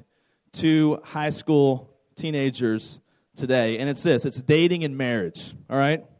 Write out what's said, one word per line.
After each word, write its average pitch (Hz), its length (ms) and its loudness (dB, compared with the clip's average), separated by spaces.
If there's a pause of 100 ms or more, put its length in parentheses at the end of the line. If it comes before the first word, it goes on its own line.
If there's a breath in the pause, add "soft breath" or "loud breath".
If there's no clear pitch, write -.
(540)
to 156 500 2
high 151 280 -6
school 139 580 2 (260)
teenagers 127 840 -4 (360)
today, 123 440 0
and 139 100 -4
it's 135 140 -6
this, 147 220 2
it's 127 180 -8
dating 165 400 2
and 139 120 -6
marriage, 117 600 -4 (160)
all 131 60 -2
right? 147 280 0 (140)